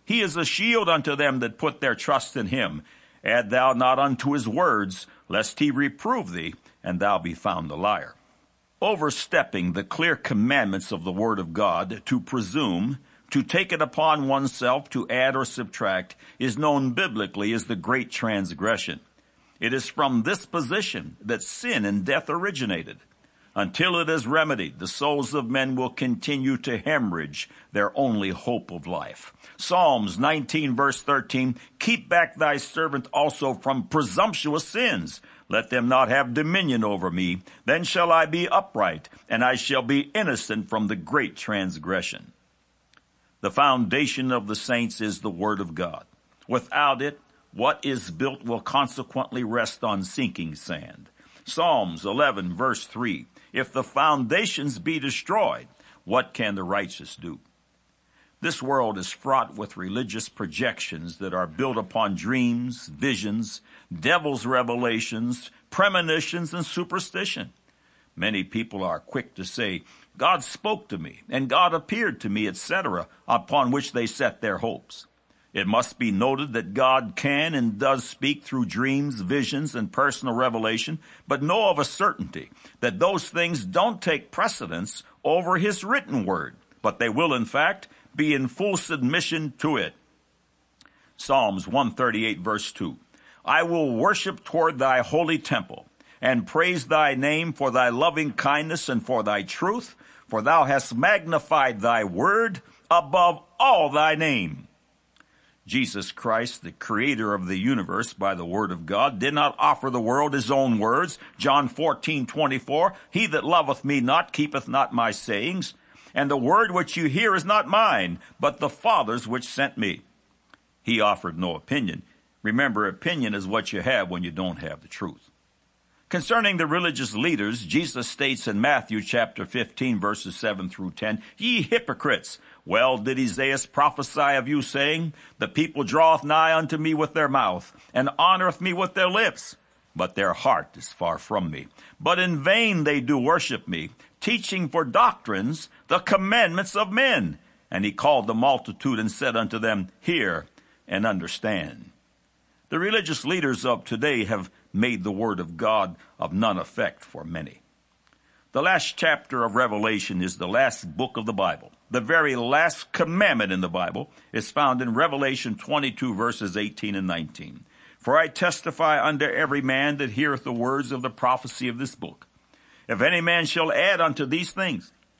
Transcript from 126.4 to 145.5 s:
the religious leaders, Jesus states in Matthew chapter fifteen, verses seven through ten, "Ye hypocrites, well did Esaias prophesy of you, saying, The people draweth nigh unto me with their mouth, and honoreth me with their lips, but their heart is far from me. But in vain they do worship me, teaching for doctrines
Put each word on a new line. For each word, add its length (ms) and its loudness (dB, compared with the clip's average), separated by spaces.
the 100 0
religious 480 -2
leaders, 520 -2
Jesus 420 -2
states 400 -4
in 100 0
Matthew 440 2
chapter 420 -2
fifteen, 560 -2
verses 340 -4
seven 360 -4
through 220 -10
ten, 280 -4
"Ye 240 -2
hypocrites, 800 -2
well 320 4
did 220 -2
Esaias 480 0
prophesy 680 2
of 140 0
you, 140 0
saying, 500 0
The 100 -2
people 360 0
draweth 400 6
nigh 320 4
unto 220 0
me 160 0
with 180 0
their 160 2
mouth, 460 0
and 160 2
honoreth 440 4
me 100 0
with 220 -2
their 160 4
lips, 460 0
but 200 -2
their 180 2
heart 460 0
is 120 -10
far 280 -2
from 320 -2
me. 160 -10
But 180 2
in 240 0
vain 420 4
they 180 2
do 160 2
worship 500 0
me, 220 -6
teaching 520 -2
for 160 2
doctrines 800 0